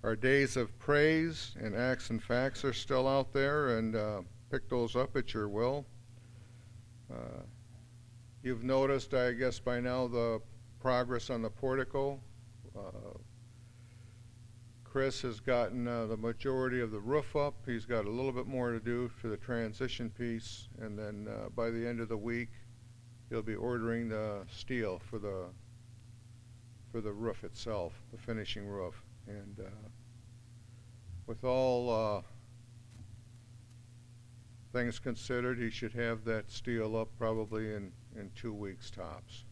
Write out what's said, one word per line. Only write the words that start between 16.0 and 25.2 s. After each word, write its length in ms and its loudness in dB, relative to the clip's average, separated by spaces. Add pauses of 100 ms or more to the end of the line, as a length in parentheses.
the 140 0
majority 640 2
of 80 0
the 100 -2
roof 360 2
up. 180 2 (100)
He's 220 -2
got 180 2
a 60 0
little 220 0
bit 140 -2
more 240 2
to 100 0
do 360 2
for 120 -4
the 100 0
transition 720 0
piece, 580 -4 (100)
and 200 -6
then, 280 -4
uh, 220 -4
by 220 2
the 180 0
end 120 0
of 100 -2
the 80 0
week, 320 0 (800)
he'll 140 0
be 140 0
ordering 520 2
the 400 0
steel 640 0
for 80 -4
the, 280 -2 (1500)